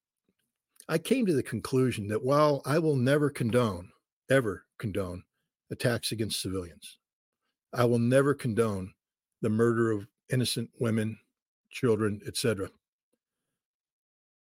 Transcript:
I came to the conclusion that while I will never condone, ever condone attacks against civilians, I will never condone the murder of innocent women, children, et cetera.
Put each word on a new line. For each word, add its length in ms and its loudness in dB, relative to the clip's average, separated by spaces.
I 80 0
came 300 0
to 60 2
the 100 0
conclusion 640 -2
that 160 -4
while 420 2
I 140 2
will 160 0
never 340 2
condone, 600 -2
ever 340 0
condone 440 -6
attacks 420 -2
against 300 -4
civilians, 560 -10
I 120 2
will 140 2
never 340 4
condone 600 -2
the 80 0
murder 420 2
of 160 -4
innocent 400 -2
women, 400 -2
children, 560 0
et 120 -10
cetera. 320 -2